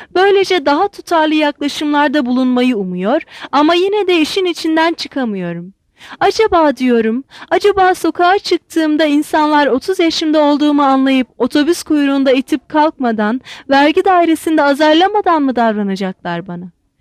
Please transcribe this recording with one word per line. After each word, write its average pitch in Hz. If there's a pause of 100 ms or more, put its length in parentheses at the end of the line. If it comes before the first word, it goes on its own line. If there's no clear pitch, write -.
(160)
böylece 381
daha 294
tutarlı 311
yaklaşımlarda 294
bulunmayı 254
umuyor 196 (300)
ama 302
yine 392
de 349
işin 370
içinden 320
çıkamıyorum. 190 (460)
Acaba 370
diyorum, 240 (260)
acaba 370
sokağa 349
çıktığımda 311
insanlar 302
otuz 269
yaşımda 311
olduğumu 294
anlayıp 269 (100)
otobüs 294
kuyruğunda 277
itip 269
kalkmadan, 247 (280)
vergi 294
dairesinde 330
azarlamadan 320
mı 262
davranacaklar 196
bana? 175 (300)